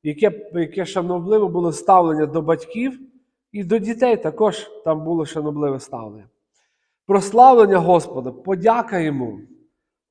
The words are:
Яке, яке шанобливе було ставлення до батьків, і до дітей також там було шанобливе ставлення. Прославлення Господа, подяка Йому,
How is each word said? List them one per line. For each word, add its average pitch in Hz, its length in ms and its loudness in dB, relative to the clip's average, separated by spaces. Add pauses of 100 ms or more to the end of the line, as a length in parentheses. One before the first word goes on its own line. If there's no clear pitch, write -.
Яке, 175 500 -2
яке 170 320 -4
шанобливе 180 640 -2
було 175 260 -2
ставлення 160 540 2
до 156 160 -4
батьків, 214 580 -4 (520)
і 202 120 -8
до 208 140 0
дітей 226 380 0
також 175 540 -4 (140)
там 156 200 -2
було 160 220 -2
шанобливе 147 540 -6
ставлення. 110 480 -16 (800)
Прославлення 202 720 6
Господа, 160 540 0
подяка 202 680 -2
Йому, 131 400 -4 (720)